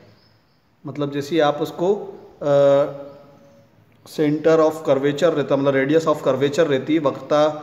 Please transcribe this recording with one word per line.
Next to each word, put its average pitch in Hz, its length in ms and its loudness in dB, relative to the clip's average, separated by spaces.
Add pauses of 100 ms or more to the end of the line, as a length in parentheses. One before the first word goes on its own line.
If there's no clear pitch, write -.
(840)
मतलब 143 280 -6
जैसे 143 220 -6
ही 156 60 2
आप 147 200 2
उसको, 175 320 -2 (480)
अ, 151 60 -4 (1600)
center 156 560 0
of 156 220 0
curvature 143 500 0
रहता, 139 220 -2
मतलब 139 220 0
radius 156 300 2
of 151 160 -2
curvature 139 460 0
रहती 135 240 -2
है, 160 80 2
वक्रता 147 460 0 (160)